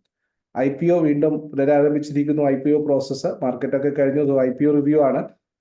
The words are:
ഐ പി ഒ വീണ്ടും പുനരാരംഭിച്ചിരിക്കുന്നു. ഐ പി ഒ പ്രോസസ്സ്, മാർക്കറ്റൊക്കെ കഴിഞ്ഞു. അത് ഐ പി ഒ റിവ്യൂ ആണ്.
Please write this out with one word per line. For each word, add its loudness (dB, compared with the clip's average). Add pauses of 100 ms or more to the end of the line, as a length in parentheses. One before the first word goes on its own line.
(580)
ഐ 2
പി -2
ഒ 4
വീണ്ടും 0
പുനരാരംഭിച്ചിരിക്കുന്നു. 0
ഐ 2
പി -2
ഒ 2
പ്രോസസ്സ്, -2
മാർക്കറ്റൊക്കെ -4
കഴിഞ്ഞു. 0
അത് 2
ഐ -2
പി -2
ഒ 4
റിവ്യൂ 2
ആണ്. 0 (320)